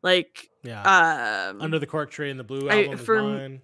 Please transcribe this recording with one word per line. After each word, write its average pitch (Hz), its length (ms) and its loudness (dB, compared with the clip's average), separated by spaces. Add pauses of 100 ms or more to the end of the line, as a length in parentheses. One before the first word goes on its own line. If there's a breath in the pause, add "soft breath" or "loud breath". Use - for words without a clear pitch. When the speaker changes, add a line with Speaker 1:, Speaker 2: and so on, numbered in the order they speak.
Speaker 1:
Like, 180 480 0 (120)
Speaker 2:
Yeah. 107 200 -12 (680)
Speaker 1:
um, 101 120 -12
Speaker 2:
Under 160 180 -2
the 147 80 -6
Cork 147 240 -6
Tree 143 180 -8
and 135 100 -10
the 127 40 -12
Blue 135 260 -6
Speaker 1:
I, 208 140 4
Speaker 2:
album 139 160 -4
is 120 60 -12
Speaker 1:
for 220 120 2
m- 208 160 -2
Speaker 2:
mine. 135 300 -10